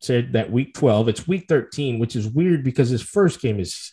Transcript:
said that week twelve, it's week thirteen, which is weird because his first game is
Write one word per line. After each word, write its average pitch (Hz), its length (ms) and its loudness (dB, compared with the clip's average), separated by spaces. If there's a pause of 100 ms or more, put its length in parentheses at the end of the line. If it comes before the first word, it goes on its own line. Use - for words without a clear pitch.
said 123 320 0
that 110 180 0
week 127 240 -2
twelve, 113 340 4
it's - 200 -2
week 185 200 -2
thirteen, 135 500 -2
which 113 180 -2
is 107 100 -2
weird 151 380 0
because 127 240 2
his 123 140 -2
first - 380 0
game 107 200 -2
is - 320 -10